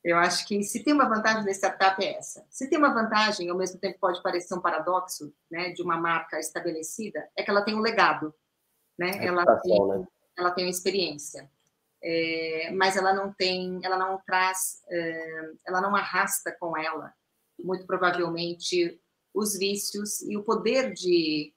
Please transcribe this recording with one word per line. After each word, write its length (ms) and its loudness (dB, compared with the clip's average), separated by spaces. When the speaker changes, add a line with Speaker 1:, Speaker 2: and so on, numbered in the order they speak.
Speaker 1:
Eu 140 4
acho 300 2
que 140 0
se 220 -4
tem 100 4
uma 160 6
vantagem 340 2
da 60 0
startup 560 2
é 100 -2
essa. 320 -14
Se 220 -8
tem 80 4
uma 160 6
vantagem, 560 2
ao 80 -2
mesmo 220 -4
tempo 200 -4
pode 220 0
parecer 320 -2
um 80 -4
paradoxo, 720 -2
né, 220 -4
de 100 -8
uma 160 0
marca 420 -2
estabelecida, 960 -6
é 60 -4
que 80 -4
ela 140 4
tem 100 0
um 60 0
legado, 520 2
né? 300 -2
Ela 160 2
Speaker 2:
Reputação, 480 6
Speaker 1:
tem, 100 0
Speaker 2:
né? 80 -8
Speaker 1:
ela 140 0
tem 140 -2
uma 40 0
experiência. 800 -4
É, 720 -2
mas 200 4
ela 200 4
não 180 -4
tem, 500 -2
ela 140 0
não 260 -2
traz, 640 -2
é, 640 -6
ela 160 0
não 140 0
arrasta 560 0
com 260 -6
ela, 340 -6
muito 300 -4
provavelmente, 1120 0
os 240 -2
vícios 640 -4
e 160 -6
o 60 -6
poder 500 0
de, 640 0